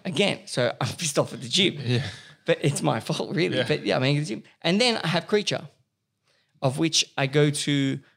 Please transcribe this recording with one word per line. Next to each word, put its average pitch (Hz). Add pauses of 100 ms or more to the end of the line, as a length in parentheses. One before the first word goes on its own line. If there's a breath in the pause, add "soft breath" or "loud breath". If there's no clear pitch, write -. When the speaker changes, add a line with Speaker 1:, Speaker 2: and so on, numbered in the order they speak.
Speaker 1:
Again, -
so -
<laughs> -
I'm 131
pissed 160
off 123
at -
the 117
gym. 180
Speaker 2:
Yeah. 120 (420 loud breath)
Speaker 1:
But 160
it's 147
my 131
fault, -
really. 165
Speaker 3:
Yeah. 123
Speaker 1:
But -
yeah, 98
I'm 127
angry 143
at 156
the 214
gym. 214 (180 soft breath)
And 190
then 240
I 180
have 165
Creature, 208 (960)
of 139
which 160 (120)
I 135
go 147
to, 139 (180 soft breath)